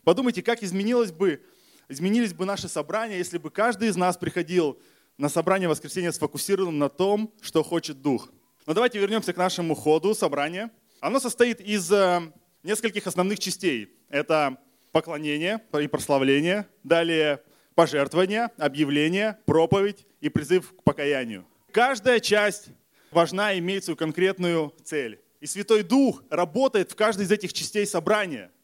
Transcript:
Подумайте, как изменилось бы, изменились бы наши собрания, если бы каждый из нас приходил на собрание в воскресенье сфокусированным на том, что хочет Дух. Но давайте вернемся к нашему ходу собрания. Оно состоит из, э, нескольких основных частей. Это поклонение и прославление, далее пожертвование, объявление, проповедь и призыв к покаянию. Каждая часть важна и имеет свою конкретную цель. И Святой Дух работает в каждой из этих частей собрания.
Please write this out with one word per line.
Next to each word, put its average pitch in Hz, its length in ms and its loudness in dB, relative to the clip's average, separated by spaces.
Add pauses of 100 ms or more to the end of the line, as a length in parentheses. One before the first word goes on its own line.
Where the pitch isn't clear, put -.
Подумайте, 196 380 2
как 226 200 -2
изменилось 202 500 0
бы, 160 300 -2 (480)
изменились 190 420 0
бы 175 140 -6
наши 190 220 -6
собрания, 202 500 -4
если 170 180 -6
бы 156 140 -8
каждый 214 380 0
из 175 80 0
нас 180 200 2
приходил 170 640 -2 (380)
на 139 100 -2
собрание 180 400 0
в 156 40 2
воскресенье 165 380 -4
сфокусированным 175 680 -2
на 143 100 2
том, 208 540 -2
что 156 200 0
хочет 156 380 -4
Дух. 135 320 -2 (320)
Но 156 80 -4
давайте 226 260 2
вернемся 196 360 0
к - 20 -8
нашему 180 380 0
ходу 160 400 2
собрания. 170 560 -2 (300)
Оно 226 200 0
состоит 240 400 0
из, 196 320 -2
э, 180 280 4 (440)
нескольких 208 420 -4
основных 185 320 -2
частей. 151 500 -4 (200)
Это 147 500 0 (320)
поклонение 160 720 -2 (200)
и 151 60 -2
прославление, 147 800 0 (160)
далее 160 580 0 (360)
пожертвование, 175 840 2
объявление, 151 880 0
проповедь 196 600 2 (140)
и 147 80 -4
призыв 156 480 0
к - 60 -20
покаянию. 135 640 -2 (240)
Каждая 240 480 2
часть 208 520 0 (420)
важна 190 400 2
и 185 80 -2
имеет 190 240 -4
свою 160 120 -6
конкретную 170 880 -2
цель. 127 380 -8 (200)
И 151 60 -14
Святой 208 380 2
Дух 247 460 2
работает 180 600 0
в - 60 -14
каждой 208 300 0
из 170 40 -4
этих 208 220 0
частей - 340 -4
собрания. 175 640 -2 (120)